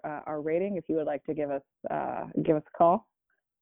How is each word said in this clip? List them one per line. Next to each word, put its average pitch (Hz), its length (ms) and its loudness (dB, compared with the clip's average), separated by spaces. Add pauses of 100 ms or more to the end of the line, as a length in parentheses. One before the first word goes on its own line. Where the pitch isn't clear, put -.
uh, 151 200 -6
our 151 160 -4
rating 175 360 0
if 160 100 -8
you 156 80 0
would 156 120 0
like 147 180 -4
to 156 80 -4
give 147 180 -2
us, 139 120 -4 (280)
uh, 131 340 -4 (180)
give 160 120 4
us 151 80 -2 (100)
a - 40 -16
call. 175 300 6 (540)